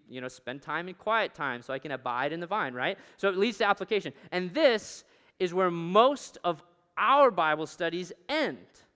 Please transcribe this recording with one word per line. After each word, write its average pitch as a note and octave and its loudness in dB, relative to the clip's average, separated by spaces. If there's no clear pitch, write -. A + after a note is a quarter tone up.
you B2+ -12
know, B2+ -8
spend C3 -12
time D#3+ -6
in F#3 -14
quiet G#3+ -2
time C3 -6
so C3 -8
I C3+ -4
can D3 -12
abide B2+ -4
in E3 -6
the F3 -8
vine," E3+ -4
right? C#3 -2
So G3 0
it F#3+ 2
leads G#3 0
to A3 2
application. G3 0
And F3+ -2
this B3 2
is F3 0
where F#3 2
most F#3 2
of E3+ -2
our C4 6
Bible D#3+ 0
studies F3 -4
end. G3+ -2